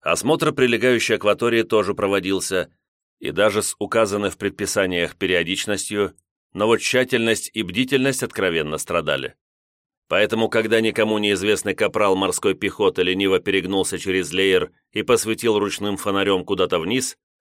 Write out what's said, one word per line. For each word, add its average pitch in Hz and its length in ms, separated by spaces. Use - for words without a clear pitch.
Осмотр 147 520
прилегающей 120 640
акватории 113 460
тоже 104 320
проводился, 95 760
и - 140
даже 101 300
с - 160
указанной 101 520
в - 80
предписаниях 92 800
периодичностью, 95 960
но 101 140
вот 113 120
тщательность 123 760
и 110 100
бдительность 127 600
откровенно 82 560
страдали. 76 560
Поэтому, 107 400
когда 110 320
никому 110 380
неизвестный 101 560
капрал 101 420
морской 95 380
пехоты 92 480
лениво 92 360
перегнулся 95 600
через 92 340
леер 92 400
и 107 120
посветил 110 560
ручным 101 380
фонарём 98 480
куда-то 90 360
вниз, 120 360